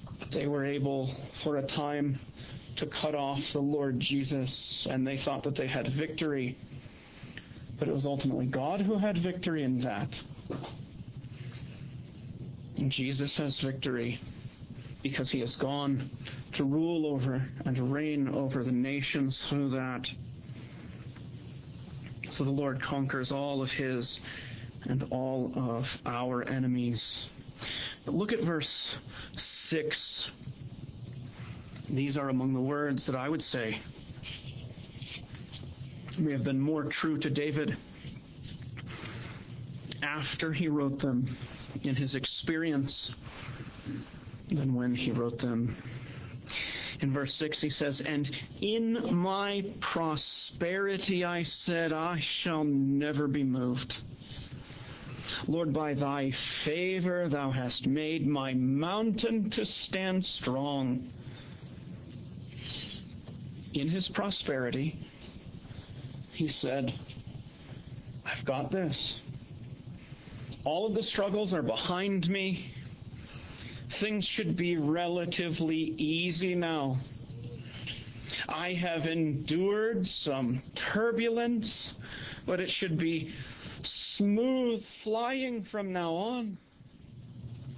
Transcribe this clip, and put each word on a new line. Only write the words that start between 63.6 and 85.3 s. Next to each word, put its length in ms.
In 160
his 200
prosperity, 880
he 140
said, 460
"I've 200
got 260
this. 480
All 240
of 60
the 100
struggles 500
are 100
behind 680
me. 420
Things 260
should 300
be 220
relatively 1200
easy 580
now. 420
I 240
have 320
endured 1040
some 560
turbulence, 1160
but 140
it 120
should 260
be 360
smooth 1000
flying 640